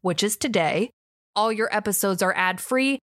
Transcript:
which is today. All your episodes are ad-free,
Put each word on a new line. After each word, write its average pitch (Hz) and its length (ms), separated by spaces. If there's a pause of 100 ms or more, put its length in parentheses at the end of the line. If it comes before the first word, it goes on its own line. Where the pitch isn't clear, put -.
which 180 220
is 214 140
today. 208 540 (440)
All 220 160
your 220 240
episodes 202 480
are 185 140
ad-free, 254 680